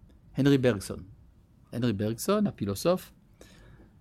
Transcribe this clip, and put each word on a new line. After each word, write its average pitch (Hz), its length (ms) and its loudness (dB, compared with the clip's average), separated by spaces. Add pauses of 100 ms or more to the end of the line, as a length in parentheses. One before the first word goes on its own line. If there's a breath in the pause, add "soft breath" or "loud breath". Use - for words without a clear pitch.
(360)
הנרי 139 220 4
ברגסון. 104 460 -2 (680)
הנרי 120 220 0
ברגסון, 113 540 0
הפילוסוף, 127 640 -2 (880 soft breath)